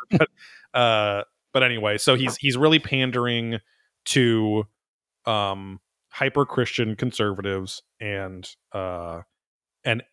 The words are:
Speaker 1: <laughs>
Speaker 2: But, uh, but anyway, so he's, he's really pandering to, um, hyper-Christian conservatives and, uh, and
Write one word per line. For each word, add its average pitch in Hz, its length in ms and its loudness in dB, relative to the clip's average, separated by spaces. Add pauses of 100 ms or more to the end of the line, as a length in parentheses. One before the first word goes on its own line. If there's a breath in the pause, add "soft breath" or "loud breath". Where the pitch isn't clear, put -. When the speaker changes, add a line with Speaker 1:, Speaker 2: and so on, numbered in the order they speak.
(100)
Speaker 1:
<laughs> - 0 -
Speaker 2:
But, 160 180 4 (500 loud breath)
uh, 107 460 2 (280)
but 131 120 4
anyway, 107 340 0
so 135 180 4
he's, 123 200 0
he's 135 200 0
really 156 220 6
pandering 120 800 -2 (460)
to, 110 600 2 (580)
um, 98 560 -2 (300)
hyper-Christian 127 880 -2
conservatives 98 880 -4 (160)
and, 98 500 -8 (240)
uh, 87 500 -8 (640)
and 117 180 -2 (100)